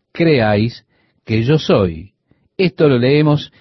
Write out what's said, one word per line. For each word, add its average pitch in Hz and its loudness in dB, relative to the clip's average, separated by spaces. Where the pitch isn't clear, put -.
creáis 117 0
que 110 -2
yo 147 0
soy". 95 -2
Esto 165 0
lo 131 2
leemos 147 0